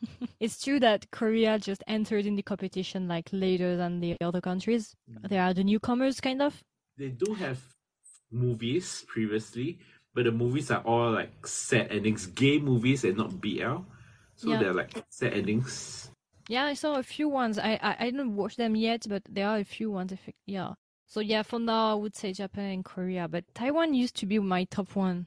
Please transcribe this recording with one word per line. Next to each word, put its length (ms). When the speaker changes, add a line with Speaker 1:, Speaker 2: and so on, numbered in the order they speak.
Speaker 1:
<laughs> 380
It's 220
true 180
that 300
Korea 480
just 280
entered 400
in 100
the 60
competition, 680
like, 240
later 440
than 240
the 200
other 200
countries. 540
Speaker 2:
Mm. 200
Speaker 1:
They 80
are 160
the 100
newcomers, 560
kind 220
of. 200
Speaker 2:
They 100
do 260
have 240
movies 800
previously, 680
but 100
the 80
movies 380
are 140
all, 280
like, 340
sad 440
endings, 360
gay 320
movies 460
and 120
not 240
B 220
L. 240
So 160
Speaker 1:
Yeah. 80
Speaker 2:
they're, 160
like, 180
sad 240
endings. 760
Speaker 1:
Yeah, 180
I 80
saw 220
a 60
few 260
ones. 300
I, 240
I, 180
I 100
didn't 260
watch 200
them 200
yet, 320
but 200
there 200
are 100
a 60
few 260
ones. 220
If 160
it, 60
yeah. 280
So 140
yeah, 220
for 180
now, 320
I 20
would 220
say 160
Japan 420
and 100
Korea. 440
But 160
Taiwan 400
used 220
to 100
be 120
my 260
top 320
one 300